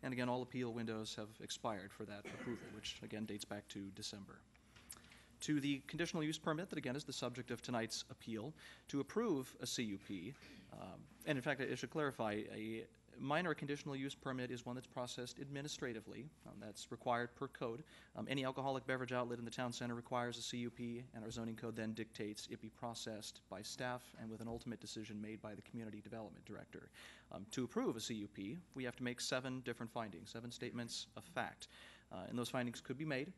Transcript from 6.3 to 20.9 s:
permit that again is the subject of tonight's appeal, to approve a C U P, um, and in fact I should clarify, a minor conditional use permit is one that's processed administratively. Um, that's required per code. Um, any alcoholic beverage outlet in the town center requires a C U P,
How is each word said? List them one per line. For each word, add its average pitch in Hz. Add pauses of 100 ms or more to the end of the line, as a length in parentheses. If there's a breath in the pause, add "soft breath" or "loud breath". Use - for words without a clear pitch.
permit 165
that 156
again 123
is 147
the 135
subject 123
of 117
tonight's 113
appeal, 117 (320 loud breath)
to 143
approve 156
a 123
C -
U 101
P, 98 (400 loud breath)
um, - (260)
and 151
in 127
fact 135
I 123
should 123
clarify, 117 (120)
a 110 (360)
minor 151
conditional 143
use 135
permit 127
is 120
one 123
that's 123
processed 123
administratively. 139 (220)
Um, 120
that's 104
required 120
per 139
code. 127 (320 loud breath)
Um, 104
any 135
alcoholic 131
beverage 127
outlet 120
in 120
the 117
town 123
center 120
requires 120
a 117
C -
U 120
P, 120 (100)